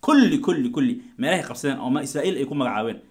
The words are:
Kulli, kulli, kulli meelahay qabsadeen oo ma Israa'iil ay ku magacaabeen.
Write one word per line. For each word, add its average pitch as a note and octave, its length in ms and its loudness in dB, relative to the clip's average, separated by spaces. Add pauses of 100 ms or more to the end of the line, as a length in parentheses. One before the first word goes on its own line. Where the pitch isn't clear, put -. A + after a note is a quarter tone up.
Kulli, C4 380 6
kulli, D3 300 0
kulli B2+ 240 0 (240)
meelahay D3+ 260 0
qabsadeen C3+ 380 -4
oo B2+ 80 -4
ma D3 120 0
Israa'iil D3 360 -4
ay C3+ 80 -2
ku C#3 100 -8
magacaabeen. A#2 440 -2 (120)